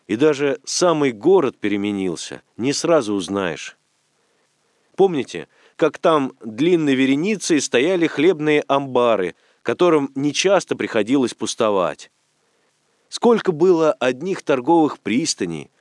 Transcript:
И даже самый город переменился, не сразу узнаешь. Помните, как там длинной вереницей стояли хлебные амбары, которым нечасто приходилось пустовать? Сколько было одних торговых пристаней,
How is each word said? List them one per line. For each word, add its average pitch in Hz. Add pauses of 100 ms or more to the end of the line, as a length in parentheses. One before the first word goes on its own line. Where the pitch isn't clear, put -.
И 107
даже 143
самый 151
город 135
переменился, 98 (140)
не 127
сразу 139
узнаешь. 90 (1160)
Помните, 147 (280)
как 151
там 151 (120)
длинной 143
вереницей 143
стояли 165
хлебные 151
амбары, 123 (280)
которым 143
нечасто 147
приходилось 113
пустовать? 98 (960)
Сколько 220
было 160
одних 131
торговых 147
пристаней, 98 (100)